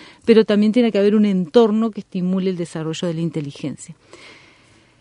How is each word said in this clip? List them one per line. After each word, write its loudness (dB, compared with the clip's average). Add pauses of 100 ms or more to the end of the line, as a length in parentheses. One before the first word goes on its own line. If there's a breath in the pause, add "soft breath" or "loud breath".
(260 loud breath)
pero 6
también 0
tiene 2
que 0
haber 2
un 4
entorno 2
que -14
estimule -4
el -4
desarrollo -8
de -4
la -6
inteligencia. -10 (1040 soft breath)